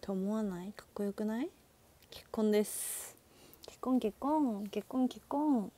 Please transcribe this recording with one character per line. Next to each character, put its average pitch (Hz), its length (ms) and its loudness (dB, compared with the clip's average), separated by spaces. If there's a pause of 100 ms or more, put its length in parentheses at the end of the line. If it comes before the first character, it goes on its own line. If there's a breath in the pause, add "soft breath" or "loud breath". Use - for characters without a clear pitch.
と - 120 -6
思 196 220 0
わ 220 80 0
な 185 220 -4
い？ 208 80 -10
か - 120 -16
っ - 80 -20
こ - 100 -6
よ 202 100 -2
く 214 120 -6
な 220 180 -2
い？ 359 80 -4 (600)
結 - 200 -18
婚 214 200 4
で 208 140 6
す。 - 520 -8 (500 loud breath)
結 - 120 -20
婚、 254 200 2
結 214 200 0
婚、 254 480 2
結 196 200 -6
婚、 254 220 2
結 - 180 -8
婚。 285 520 2